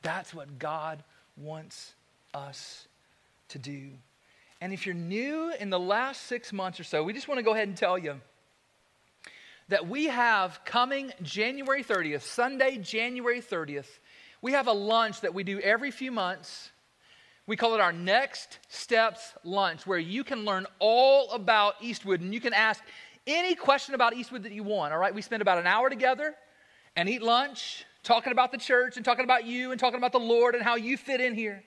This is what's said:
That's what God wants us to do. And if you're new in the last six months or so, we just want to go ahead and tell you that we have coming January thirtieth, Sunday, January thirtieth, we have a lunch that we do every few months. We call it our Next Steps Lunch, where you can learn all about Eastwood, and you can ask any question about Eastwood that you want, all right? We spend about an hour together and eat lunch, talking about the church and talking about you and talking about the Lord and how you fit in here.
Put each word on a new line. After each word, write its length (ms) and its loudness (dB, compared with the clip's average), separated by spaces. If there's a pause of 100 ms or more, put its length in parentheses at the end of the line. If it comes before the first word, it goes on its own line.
That's 300 -8
what 260 -16
God 440 -8 (340)
wants 560 -16 (400)
us 540 -14 (640)
to 100 -14
do. 320 -12 (680)
And 140 -8
if 120 -10
you're 100 -4
new 640 -4
in 100 -6
the 100 2
last 440 0
six 280 -8
months 280 -6
or 40 -12
so, 200 0
we 100 -4
just 140 -10
want 100 -2
to 60 -4
go 100 4
ahead 140 0
and 100 -8
tell 200 2
you 220 -8 (1500)
that 180 2
we 180 -2
have 600 2
coming 460 0 (100)
January 640 -2
thirtieth, 400 -2
Sunday, 540 0
January 640 -2
thirtieth, 580 -8 (420)
we 120 -2
have 140 2
a 60 4
lunch 480 2
that 120 -2
we 100 -4
do 160 -4
every 320 2
few 200 -8
months. 600 -6 (720)
We 120 -4
call 180 2
it 60 4
our 100 6
Next 680 0 (100)
Steps 640 0 (100)
Lunch, 420 0
where 140 0
you 240 -4
can 220 -6
learn 200 -2 (140)
all 520 6
about 500 4
Eastwood, 400 -2
and 120 -6
you 60 -6
can 140 -2
ask 280 2 (460)
any 280 2
question 400 2
about 180 4
Eastwood 300 -10
that 100 -12
you 100 -10
want, 300 -2
all 60 0
right? 140 2
We 80 -8
spend 200 -6
about 160 4
an 100 0
hour 220 4
together 460 0 (600)
and 140 0
eat 120 -4
lunch, 640 0 (160)
talking 300 2
about 200 4
the 60 -8
church 380 2
and 100 -8
talking 200 2
about 200 4
you 260 -6
and 80 -6
talking 180 2
about 160 0
the 60 4
Lord 360 4
and 80 -2
how 120 2
you 220 -4
fit 240 -2
in 140 0
here. 320 -6